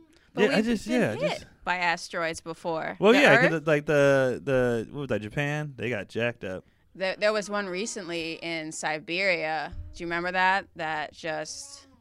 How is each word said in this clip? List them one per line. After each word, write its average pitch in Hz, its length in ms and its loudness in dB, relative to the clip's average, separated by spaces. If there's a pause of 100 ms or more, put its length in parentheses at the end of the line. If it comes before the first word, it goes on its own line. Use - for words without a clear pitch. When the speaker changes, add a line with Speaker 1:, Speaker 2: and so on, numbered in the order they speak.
(340)
Speaker 1:
But - 80 0
Speaker 2:
Yeah, 208 80 6
I 277 60 2
Speaker 1:
we've 214 100 4
Speaker 2:
just, 233 200 -2
Speaker 1:
been 240 140 2
Speaker 2:
yeah, 135 160 2
Speaker 1:
hit 440 40 -6
Speaker 2:
just - 260 -4 (180)
Speaker 1:
by 180 140 -2
asteroids 170 640 -2
before. 165 600 -6
Speaker 2:
Well, 160 120 8
Speaker 1:
The 269 60 6
Speaker 2:
yeah, 233 200 8
'cause - 160 6
Speaker 1:
Earth? 156 80 -2
Speaker 2:
it, 147 40 -14
like, 147 200 4
the, 139 580 4
the, 123 480 2
what 139 80 -8
was 139 80 -6
that, 104 140 -2
Japan? 147 540 -4
They 113 140 -4
got 101 180 -6
jacked 117 360 -4
up. 92 200 -8 (300)
Speaker 1:
There, 185 240 -4
there 208 140 2
was 208 180 -4
one 202 160 -2
recently 175 680 -6
in 165 360 -6
Siberia. 160 1000 -2 (240)
Do 180 80 -10
you - 20 -6
remember 170 240 -4
that? 185 360 2 (100)
That 156 360 -4
just, - 760 -10 (140)